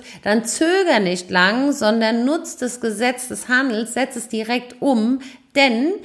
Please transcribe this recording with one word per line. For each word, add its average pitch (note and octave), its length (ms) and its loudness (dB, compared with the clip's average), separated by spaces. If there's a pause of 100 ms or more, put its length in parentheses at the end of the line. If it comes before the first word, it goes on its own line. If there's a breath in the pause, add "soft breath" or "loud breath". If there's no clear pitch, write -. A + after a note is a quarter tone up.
(240 loud breath)
dann A3 200 2
zöger E4 540 2
nicht F3+ 320 -2
lang, G#3+ 420 2
sondern A3+ 520 2
nutz D#4 320 -2
das B3 240 -6
Gesetz A#3+ 480 -2
des G#3 200 -10
Handels, B3 460 0
setz C4 220 -2
es A3+ 120 -10
direkt A#3 540 -4
um, B3+ 380 2 (340 loud breath)
denn C4+ 380 2 (120)